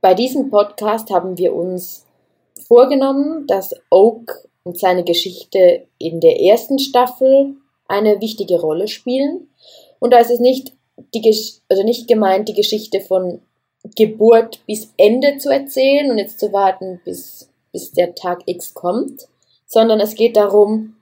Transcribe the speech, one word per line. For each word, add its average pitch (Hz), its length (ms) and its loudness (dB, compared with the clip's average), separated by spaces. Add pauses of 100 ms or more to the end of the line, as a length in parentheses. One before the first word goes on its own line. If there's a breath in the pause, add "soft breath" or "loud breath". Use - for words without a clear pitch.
Bei 185 140 2
diesem 254 360 -4
Podcast 208 600 -4
haben 185 260 -4
wir 175 160 -2
uns 180 540 -10 (640)
vorgenommen, 269 800 2
dass 190 260 -4 (160)
Oak - 560 2 (160)
und 175 160 -14
seine 185 240 0
Geschichte 175 840 0 (120)
in 165 220 -8
der 165 200 4
ersten 226 380 2
Staffel 269 800 2 (320)
eine 208 320 0
wichtige 190 400 -4
Rolle 170 260 -4
spielen. 269 600 -6 (500 soft breath)
Und 240 140 0
da 240 60 8
ist 233 120 4
es 240 80 0
nicht 254 340 0 (400)
die 220 100 -8
Gesch-, 214 460 0
also 190 140 0
nicht 233 240 -4
gemeint, 214 420 0
die 208 60 -10
Geschichte 208 460 -4
von 185 400 -6 (560)
Geburt 226 680 2
bis - 300 -12
Ende 262 420 2
zu 277 120 -6
erzählen 277 600 0
und 220 80 -2
jetzt 196 200 -10
zu 202 140 -6
warten, 190 520 -4
bis, - 440 -18 (240)
bis - 200 -14
der 175 220 -2
Tag - 320 -8
X 175 280 -12
kommt, - 520 -8 (400)
sondern 220 320 2
es 214 160 -4
geht 226 220 0
darum 208 640 0